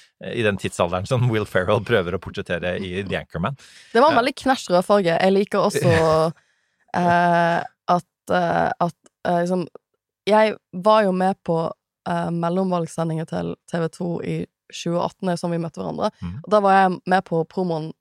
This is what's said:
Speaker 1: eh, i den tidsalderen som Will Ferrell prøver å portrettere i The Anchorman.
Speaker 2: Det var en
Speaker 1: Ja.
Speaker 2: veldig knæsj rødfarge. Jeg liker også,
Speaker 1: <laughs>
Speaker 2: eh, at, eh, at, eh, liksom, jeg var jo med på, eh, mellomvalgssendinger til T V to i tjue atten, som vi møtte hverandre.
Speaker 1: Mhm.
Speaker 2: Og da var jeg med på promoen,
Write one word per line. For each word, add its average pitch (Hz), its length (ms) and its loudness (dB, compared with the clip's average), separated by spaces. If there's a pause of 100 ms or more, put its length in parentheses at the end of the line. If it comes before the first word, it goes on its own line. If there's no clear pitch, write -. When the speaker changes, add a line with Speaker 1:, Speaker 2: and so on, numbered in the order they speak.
(240)
Speaker 1:
eh, - 160 -6
i - 20 -2
den 104 160 2
tidsalderen 92 500 -2
som 123 220 0
Will 110 160 0
Ferrell 101 360 0
prøver 95 340 0
å 92 40 -8
portrettere 90 600 -6
i 95 240 -6
The 90 160 -4
Anchorman. 92 380 -6 (360)
Speaker 2:
Det 233 80 4
var 302 100 6
en - 40 0
Speaker 1:
Ja. 233 60 4
Speaker 2:
veldig 269 140 -2
knæsj - 360 -2
rødfarge. 180 480 2
Jeg 190 140 4
liker 196 260 0
også, 160 720 2 (280)
Speaker 1:
<laughs> - 320 -18
Speaker 2:
eh, 175 680 2 (240)
at, 175 180 2 (260)
eh, 170 480 2
at, 175 160 -2 (300)
eh, 175 160 2
liksom, 180 260 -2 (580)
jeg 214 320 4 (140)
var 214 320 4
jo 190 80 2
med 185 320 0
på, 165 280 -2 (360)
eh, 170 220 -2
mellomvalgssendinger 170 1000 -2
til 175 280 -6 (120)
T 175 120 -4
V 160 100 -2
to 170 320 -6
i 165 240 -6 (260)
tjue 175 320 -4
atten, 175 340 -4
som 175 140 -6
vi 170 60 -2
møtte 165 260 -8
hverandre. 170 260 -4 (120)
Speaker 1:
Mhm. 101 240 -10
Speaker 2:
Og - 40 -16
da 214 120 4
var 196 100 4
jeg 190 340 4
med 185 200 0
på 165 220 -2
promoen, 165 540 -4